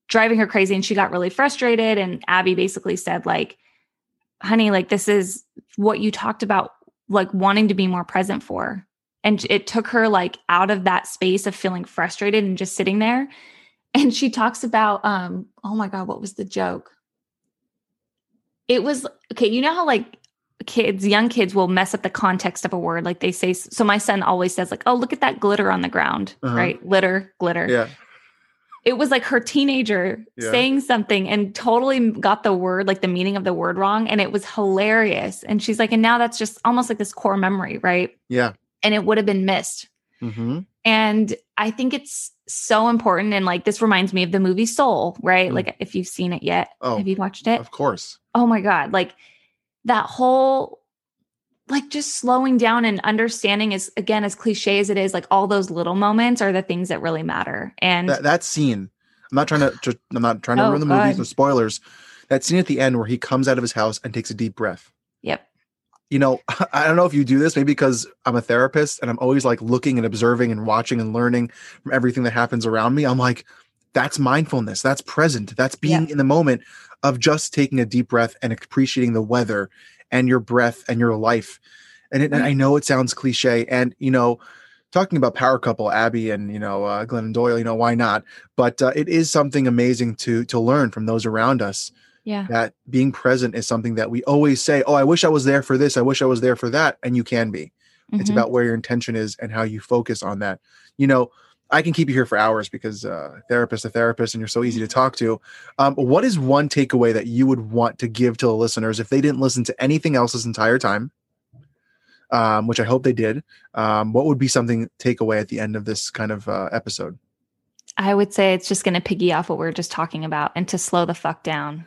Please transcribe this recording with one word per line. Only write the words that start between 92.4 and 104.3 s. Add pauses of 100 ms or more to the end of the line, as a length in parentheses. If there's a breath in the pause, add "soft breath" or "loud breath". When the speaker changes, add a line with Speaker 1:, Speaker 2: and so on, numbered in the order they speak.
Speaker 2:
That (140)
being
present
is
something
that
we
always
say,
"Oh,
I
wish
I
was
there
for
this.
I
wish
I
was
there
for
that."
And
you
can
be. (400)
It's
Speaker 1:
Mm-hmm.
Speaker 2:
about
where
your
intention
is
and
how
you
focus
on
that. (380 soft breath)
You
know, (400 soft breath)
I
can
keep
you
here
for
hours
because,
uh,
therapist
to
therapist,